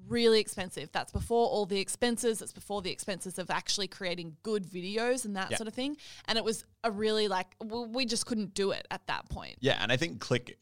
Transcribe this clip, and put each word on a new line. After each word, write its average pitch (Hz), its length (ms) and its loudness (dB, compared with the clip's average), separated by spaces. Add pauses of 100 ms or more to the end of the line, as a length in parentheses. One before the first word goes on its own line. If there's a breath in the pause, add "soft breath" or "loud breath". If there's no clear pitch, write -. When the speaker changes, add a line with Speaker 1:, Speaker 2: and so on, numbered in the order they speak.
Speaker 1:
really 233 320 6
expensive. 185 520 -4
That's - 200 -2
before 233 360 2
all 202 180 2
the 196 120 0
expenses. 226 600 0
That's - 160 -10
before 202 260 -6
the 180 100 -4
expenses - 480 -6
of 180 120 -6
actually 185 360 0
creating 175 560 -6
good 208 220 0
videos 220 600 0
and 202 100 -4
that 190 140 -2
Speaker 2:
Yeah. - 80 0
Speaker 1:
sort 226 100 -4
of - 60 -10
thing. 285 240 -2 (260 loud breath)
And 220 140 2
it 214 40 0
was 214 220 0 (180)
a 233 80 2
really, 214 380 2
like, 185 300 -2
w-, 226 280 -4
we 247 200 0
just 226 180 0
couldn't 214 300 0
do 196 160 2
it - 200 -4
at - 180 -8
that 110 200 -2
point. - 320 -8
Speaker 2:
Yeah, 131 200 4
and 107 120 2
I 131 60 4
think 170 220 -2
Click - 420 0